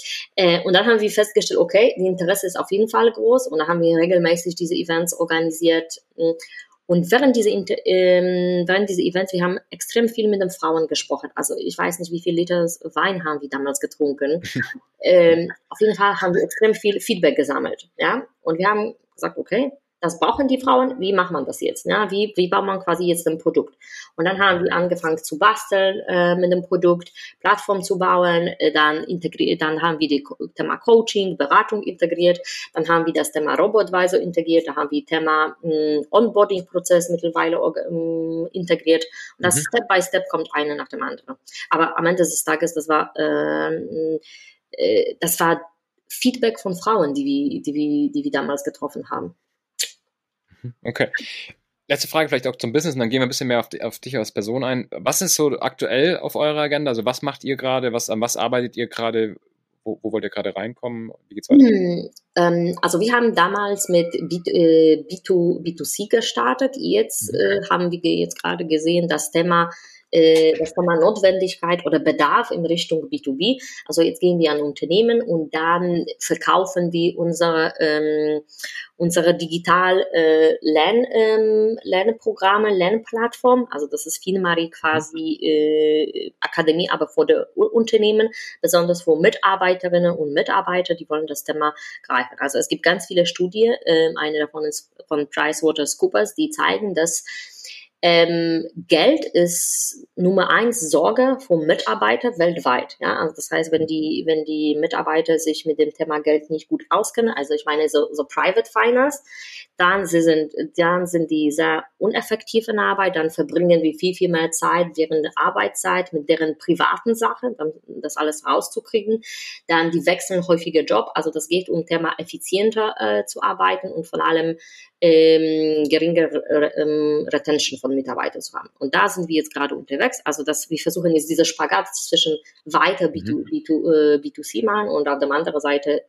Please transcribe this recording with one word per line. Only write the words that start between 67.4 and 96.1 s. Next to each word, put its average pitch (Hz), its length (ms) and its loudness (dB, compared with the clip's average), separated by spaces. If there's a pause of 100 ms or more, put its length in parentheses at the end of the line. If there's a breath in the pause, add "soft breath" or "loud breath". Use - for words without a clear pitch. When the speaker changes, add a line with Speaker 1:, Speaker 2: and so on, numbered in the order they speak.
Speaker 1:
haben 175 200 0
wir 175 100 -6
ge-, 170 200 0
jetzt 170 200 -4
gerade 175 260 -4
gesehen, 165 420 0
das 151 220 -4
Thema 170 400 2 (400 loud breath)
äh, 160 480 6
das 160 160 -4
Thema 175 240 2
Notwendigkeit 185 880 2
oder 151 120 2
Bedarf 156 520 0
in 170 160 -2
Richtung 165 420 -2
B 147 100 -6
two 139 160 -6
B. 214 240 0 (280 loud breath)
Also - 160 0
jetzt 170 180 0
gehen 180 180 2
wir 156 140 4
an 147 80 0
Unternehmen 180 600 0
und 170 320 -4
dann 170 520 0 (120)
verkaufen 175 720 0
wir 170 260 0
unsere, 165 640 0
ähm, 151 600 0 (540 loud breath)
unsere 170 400 2
digital, 175 760 2
äh, 160 480 4
Lern-, 180 500 2
ähm, 220 720 2
Lernprogramme, 208 880 0
Lernplattform. 226 1000 0
Also 147 160 -6
das 147 200 -8
ist - 160 -10
Finmari 175 480 0
quasi, 160 720 -4
Speaker 2:
Mhm. - 60 -4
Speaker 1:
äh, 151 920 2
Akademie, 165 500 0
aber 156 180 -2
für 156 180 0
die 156 80 4 (220)
U-, 202 80 4
Unternehmen, 220 640 2 (320 loud breath)
besonders 175 420 2
für 160 160 4
Mitarbeiterinnen 180 960 2
und 156 180 -4
Mitarbeiter, 180 640 0
die 165 140 -10
wollen 156 180 -2
das 147 180 -10
Thema 151 300 -2 (280 loud breath)
greifen. 127 360 -2
Also 131 200 -2
es 120 100 -2
gibt 156 140 -4
ganz - 240 0
viele 175 200 2
Studien, 208 480 0 (120)
ähm, 165 300 2
eine 151 220 -4
davon 151 260 -4
ist - 280 -8 (160)
von 147 200 -2
PricewaterhouseCoopers, 156 1080 -2